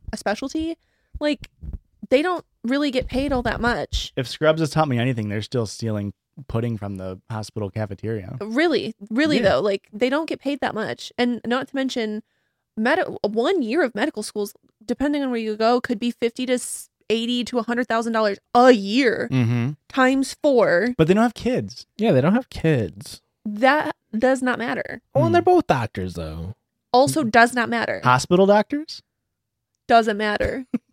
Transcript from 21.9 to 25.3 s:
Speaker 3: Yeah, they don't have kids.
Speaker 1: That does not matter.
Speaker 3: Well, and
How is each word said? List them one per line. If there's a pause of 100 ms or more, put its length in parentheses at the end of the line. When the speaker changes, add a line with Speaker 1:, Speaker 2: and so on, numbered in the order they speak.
Speaker 3:
Yeah,
they
don't
have
kids. (240)
Speaker 1:
That (220)
does
not
matter. (120)
Speaker 3:
Well,
and